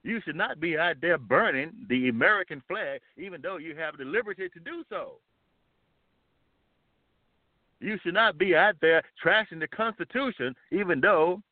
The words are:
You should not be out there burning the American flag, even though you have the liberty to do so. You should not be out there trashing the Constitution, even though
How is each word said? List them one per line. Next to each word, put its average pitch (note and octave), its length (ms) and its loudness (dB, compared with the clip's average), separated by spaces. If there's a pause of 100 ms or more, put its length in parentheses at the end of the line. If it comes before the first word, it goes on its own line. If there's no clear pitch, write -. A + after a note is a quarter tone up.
You A3 200 -4
should D#3 120 -8
not F#3+ 220 -4
be D#3+ 180 -2
out E3 240 0
there E3+ 180 2
burning C#3+ 520 2 (180)
the B2+ 200 2
American D#3 580 2
flag, E3 340 -6 (160)
even F3 240 -14
though F3+ 180 -8
you D3+ 180 -12
have D3+ 200 -8
the C#3 80 -12
liberty F#3+ 440 -4
to E3+ 120 -18
do D#4+ 280 -12
so. - 300 -12 (2500)
You G3 240 -6
should F3 120 -6
not G#3 240 2
be F3+ 180 4
out G3 240 6
there D#3+ 220 4 (220)
trashing F3+ 360 2
the D#3 80 -6
Constitution, G#3+ 880 -4 (180)
even F3 280 0
though F3+ 400 4 (120)